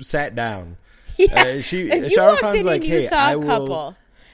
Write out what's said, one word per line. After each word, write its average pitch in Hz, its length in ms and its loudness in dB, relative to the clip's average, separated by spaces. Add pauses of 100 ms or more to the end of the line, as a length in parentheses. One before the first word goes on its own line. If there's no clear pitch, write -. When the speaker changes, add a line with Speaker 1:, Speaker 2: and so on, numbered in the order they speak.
Speaker 1:
sat 143 340 -6
down. 98 420 -8 (200)
Speaker 2:
<laughs> - 200 -16
Yeah. - 240 4
Speaker 1:
Uh, 131 220 0
she, - 300 -6
Speaker 2:
If 339 180 -2
you 403 60 4
Speaker 1:
Shah 185 100 4
Rukh 208 60 8
Speaker 2:
walked 277 100 2
Speaker 1:
Khan's 214 180 0
Speaker 2:
in 180 60 -2
Speaker 1:
like, 160 160 0
Speaker 2:
and 320 80 -4
you 165 80 0
Speaker 1:
"Hey, - 80 0
Speaker 2:
saw 311 120 0
Speaker 1:
I 277 160 2
Speaker 2:
a 151 40 -4
Speaker 1:
will," 151 80 -6
Speaker 2:
couple 151 500 -4 (380)